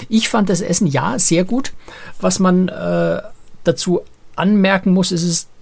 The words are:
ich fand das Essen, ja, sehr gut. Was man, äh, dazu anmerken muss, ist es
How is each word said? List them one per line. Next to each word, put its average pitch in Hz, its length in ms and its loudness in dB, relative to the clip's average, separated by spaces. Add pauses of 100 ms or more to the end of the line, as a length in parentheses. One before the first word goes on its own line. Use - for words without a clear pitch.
(100)
ich 220 180 2
fand 208 220 0
das 175 100 0
Essen, 175 260 0
ja, 151 320 0
sehr 170 260 4
gut. 233 280 -2 (480)
Was 185 200 0
man, 185 280 4
äh, 170 540 -2 (420)
dazu 175 380 0 (340)
anmerken 190 560 2
muss, 185 200 2
ist 170 120 -2
es 170 240 -2 (140)